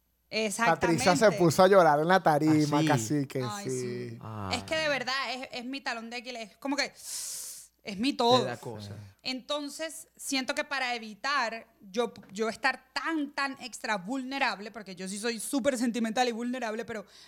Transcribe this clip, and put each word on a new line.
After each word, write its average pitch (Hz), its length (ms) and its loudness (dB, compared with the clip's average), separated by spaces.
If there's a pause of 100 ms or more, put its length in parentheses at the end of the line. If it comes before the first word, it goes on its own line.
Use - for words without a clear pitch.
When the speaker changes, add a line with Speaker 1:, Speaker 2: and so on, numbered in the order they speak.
(280)
Speaker 1:
Exactamente. 185 760 2
Speaker 2:
Patricia 190 260 8
se - 80 -2
puso 175 240 6
a 185 60 10
llorar 165 320 8
en 160 80 0
la 185 140 6
tarima, 151 560 4
Speaker 3:
¿Ah, - 40 4
sí? 160 60 4
Speaker 2:
cacique, 135 600 0
Speaker 1:
Ay, 123 220 -6
Speaker 2:
sí. 123 400 -6
Speaker 1:
sí. 113 100 -14
Speaker 3:
Ah. 107 320 -8
Speaker 1:
Es - 120 -4
que 320 120 -6
de 311 120 -2
verdad 262 260 -2 (180)
es, 254 200 -8
es 247 120 -10
mi 262 160 -8
talón 233 300 -8
de 240 60 -10
Aquiles. 233 340 -12
Es - 80 -20
como 277 180 -2
que 269 160 -2 (920)
es 208 140 -10
mi 262 160 0
todo. 247 260 4
Speaker 3:
Te 220 80 -2
da 120 80 -8
cosa. 104 400 -12 (260)
Speaker 1:
Entonces, 294 920 -8
siento 269 400 -2
que 294 80 0
para 262 320 -2
evitar 226 720 -2 (120)
yo, 214 320 -2 (200)
yo 220 160 -2
estar 254 440 -2
tan, 294 400 -2
tan 277 200 -2 (100)
extra 226 360 -6
vulnerable, 240 720 -4
porque 196 240 -14
yo 190 100 -8
sí 196 140 -8
soy 233 180 -4
súper 262 400 0
sentimental 233 500 2
y 240 40 -2
vulnerable, 233 520 -4
pero 214 200 -10 (240)